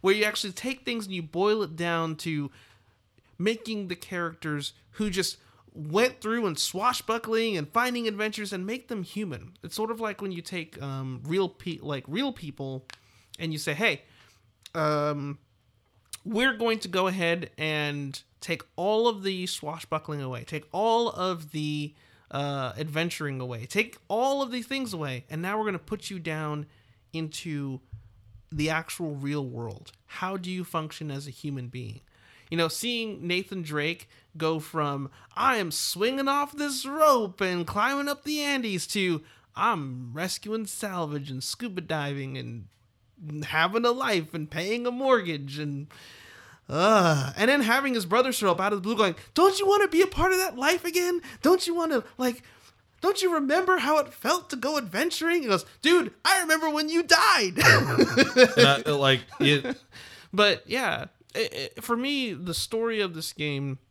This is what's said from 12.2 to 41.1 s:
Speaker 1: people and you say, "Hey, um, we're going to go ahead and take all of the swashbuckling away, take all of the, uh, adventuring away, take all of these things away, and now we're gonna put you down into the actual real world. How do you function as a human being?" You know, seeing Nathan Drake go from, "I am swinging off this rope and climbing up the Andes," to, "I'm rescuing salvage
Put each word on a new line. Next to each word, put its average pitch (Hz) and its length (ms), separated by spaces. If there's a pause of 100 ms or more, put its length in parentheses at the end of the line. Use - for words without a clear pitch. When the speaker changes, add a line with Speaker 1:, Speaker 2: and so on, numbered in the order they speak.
Speaker 1:
people 135 520 (540)
and 160 140
you 151 60
say, 151 140
"Hey, 175 300 (720)
um, 147 640 (880)
we're 233 300
going 226 260
to 190 80
go 185 180
ahead 175 500
and 147 640 (200)
take - 220 (140)
all 214 320
of 202 140
the 185 240
swashbuckling 156 760
away, 127 240
take 151 280
all 226 380
of 175 420
the, 151 420 (360)
uh, 139 480
adventuring 151 640
away, 123 260
take 220 300 (120)
all 269 340
of 247 100
these 240 140
things 262 260
away, 139 380
and 156 120
now 196 160
we're 214 60
gonna 190 140
put - 320
you 190 80
down 156 480 (460)
into 151 680 (720)
the 151 180
actual 160 440
real 143 300
world. 123 480 (140)
How 190 300
do 180 140
you 180 140
function 156 460
as 139 160
a 139 40
human 135 380
being?" 120 320 (500)
You 160 80
know, 165 100
seeing 226 580
Nathan 185 360
Drake 151 460 (280)
go 160 240
from, 143 500 (240)
"I 247 220
am 185 140
swinging 262 580
off 285 280
this 285 280
rope 269 560
and 180 260
climbing 277 420
up 285 160
the 277 180
Andes," 226 460
to, 180 340 (340)
"I'm 135 560
rescuing 202 540
salvage 151 640